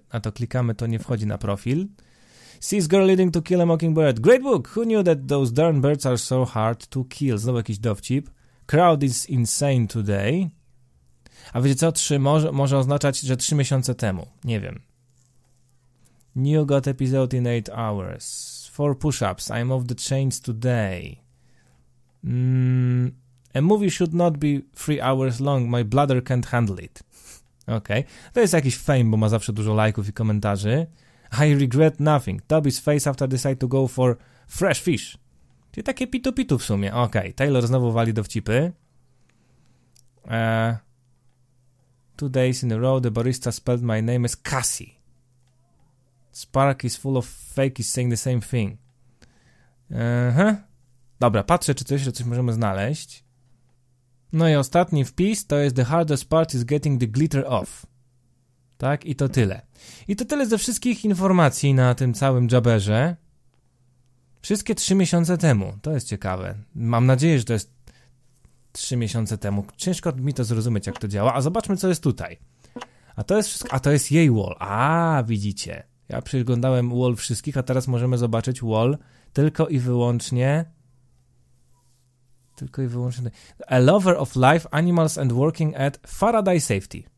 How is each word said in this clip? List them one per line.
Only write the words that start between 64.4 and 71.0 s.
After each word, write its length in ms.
Wszystkie 340
trzy 200
miesiące 420
temu. 440
To 100
jest 160
ciekawe. 480
Mam 300
nadzieję, 340
że 60
to 80
jest 180
trzy 260
miesiące 400
temu. 280
Ciężko 340
mi 220
to 100
zrozumieć, 440
jak 120
to 80